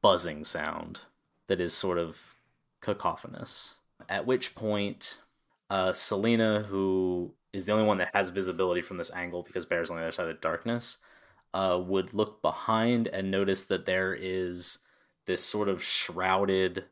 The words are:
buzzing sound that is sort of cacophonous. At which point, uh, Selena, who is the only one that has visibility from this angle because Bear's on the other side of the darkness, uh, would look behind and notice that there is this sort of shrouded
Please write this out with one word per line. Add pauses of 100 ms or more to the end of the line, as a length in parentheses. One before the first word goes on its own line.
buzzing
sound (460)
that
is
sort
of (440)
cacophonous. (320)
At
which
point, (520)
uh,
Selena,
who (180)
is
the
only
one
that
has
visibility
from
this
angle
because
Bear's
on
the
other
side
of
the
darkness, (540)
uh,
would
look
behind
and
notice
that
there
is (460)
this
sort
of
shrouded